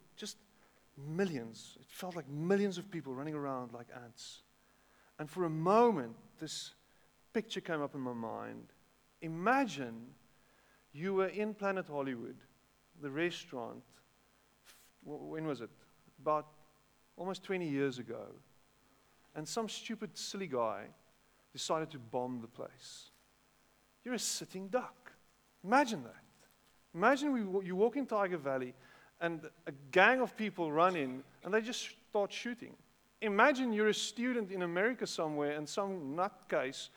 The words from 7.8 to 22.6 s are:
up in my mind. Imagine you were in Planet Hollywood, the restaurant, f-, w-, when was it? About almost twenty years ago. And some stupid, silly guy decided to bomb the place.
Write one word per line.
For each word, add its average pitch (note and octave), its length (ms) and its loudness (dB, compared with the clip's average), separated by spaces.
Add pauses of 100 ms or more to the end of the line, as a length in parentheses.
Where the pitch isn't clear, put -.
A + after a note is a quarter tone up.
up C#3+ 140 -4
in C#3 60 -4
my B2+ 120 -4
mind. A2+ 540 -8 (540)
Imagine E3 920 0 (760)
you F3 220 -4
were F#3+ 140 4
in G#3 260 -2
Planet F#3+ 340 -2
Hollywood, C3+ 480 -4 (640)
the C#3+ 80 -4
restaurant, C3+ 720 -4 (840)
f-, - 80 -20 (300)
w-, C#3+ 260 -10
when D#3+ 160 -4
was B2+ 140 -2
it? G#2 80 -8 (520)
About D3+ 260 2 (680)
almost F#3 280 -6
twenty F3+ 260 0
years C#3 280 2
ago. A2+ 280 -8 (1120)
And D#3 120 -8
some A3+ 220 -2
stupid, - 480 -8
silly G3 300 -6
guy A2+ 400 0 (680)
decided D#3+ 380 -2
to D3 60 -12
bomb B2 440 -4
the A2+ 60 -12
place. - 640 -16 (920)